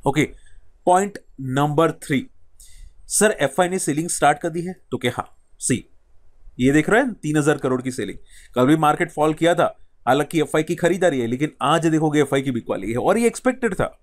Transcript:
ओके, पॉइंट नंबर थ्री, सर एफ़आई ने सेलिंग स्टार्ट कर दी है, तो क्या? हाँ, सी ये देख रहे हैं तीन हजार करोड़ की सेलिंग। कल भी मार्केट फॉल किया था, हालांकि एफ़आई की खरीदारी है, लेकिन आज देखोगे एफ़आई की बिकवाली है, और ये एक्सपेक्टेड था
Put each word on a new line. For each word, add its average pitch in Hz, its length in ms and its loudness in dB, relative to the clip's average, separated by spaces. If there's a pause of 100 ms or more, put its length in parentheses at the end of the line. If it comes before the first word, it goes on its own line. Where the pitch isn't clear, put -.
ओके, 143 180 2 (600)
पॉइंट 196 320 2 (220)
नंबर 147 540 0
थ्री, - 300 -4 (840)
सर 208 320 2
एफ़आई 175 280 2
ने 185 100 -4
सेलिंग 160 320 -4
स्टार्ट 151 280 2
कर 170 120 -4
दी 165 120 -6
है, 180 140 -8 (140)
तो 120 80 -6
क्या? 120 180 -2
हाँ, - 100 -6 (340)
सी - 240 -2 (760)
ये 127 140 4
देख 151 180 2
रहे 220 100 6
हैं 254 140 -2
तीन 151 220 -4
हजार 147 220 2
करोड़ 127 240 -2
की 131 100 -6
सेलिंग। 98 260 -8 (380)
कल 127 100 4
भी 156 120 4
मार्केट 151 340 0
फॉल 156 220 0
किया 165 200 2
था, 160 200 0 (320)
हालांकि 147 340 2
एफ़आई 156 220 0
की 165 140 -4
खरीदारी 170 440 2
है, 113 60 -2
लेकिन 131 260 -4 (100)
आज 156 240 2
देखोगे 151 340 2
एफ़आई 139 220 0
की 135 80 -4
बिकवाली 110 400 -6
है, 120 80 -4
और 175 200 2
ये 233 80 2
एक्सपेक्टेड 240 480 -2
था - 280 -4